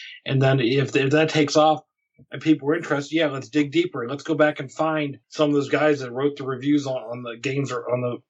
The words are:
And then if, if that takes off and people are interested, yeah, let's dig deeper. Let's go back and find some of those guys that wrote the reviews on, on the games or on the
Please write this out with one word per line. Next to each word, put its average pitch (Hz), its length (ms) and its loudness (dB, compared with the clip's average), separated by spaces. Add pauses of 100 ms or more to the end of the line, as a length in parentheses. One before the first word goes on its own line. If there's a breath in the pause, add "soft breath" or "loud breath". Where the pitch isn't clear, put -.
(260 loud breath)
And 131 140 2
then 135 200 4
if, 127 360 2
if 135 140 2
that 156 180 4
takes 151 280 2
off 151 260 4 (480)
and 135 100 -12
people 143 300 2
are 165 60 2
interested, 147 400 -4
yeah, 160 100 2
let's 143 220 -6
dig 147 240 0
deeper. 147 360 -2
Let's 143 140 -8
go 160 120 -2
back 151 260 2
and 139 100 -10
find 156 480 -4 (100)
some 151 220 0
of 147 40 2
those 143 140 0
guys 147 320 2
that 123 120 -10
wrote 143 240 -2
the 135 80 -8
reviews 131 420 0
on, 131 100 -4
on 120 260 -10
the 117 140 -10
games 135 360 -4
or 120 180 -6
on 123 100 0
the 123 180 -4 (120)